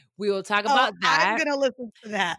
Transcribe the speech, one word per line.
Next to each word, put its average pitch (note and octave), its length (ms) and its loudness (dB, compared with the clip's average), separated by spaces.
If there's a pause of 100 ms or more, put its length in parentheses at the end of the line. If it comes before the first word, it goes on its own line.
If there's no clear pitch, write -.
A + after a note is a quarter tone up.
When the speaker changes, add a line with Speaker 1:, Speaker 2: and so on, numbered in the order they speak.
(180)
Speaker 1:
we G3+ 140 -2
will G3 100 -2
talk G3+ 240 0
Speaker 2:
Oh, C4 60 0
Speaker 1:
about B3+ 300 4
that. F3 320 2
Speaker 2:
I'm A3+ 40 -2
gonna D4 220 -2
listen B3 320 -4 (140)
to G#3+ 60 -16
that. G#3 280 -2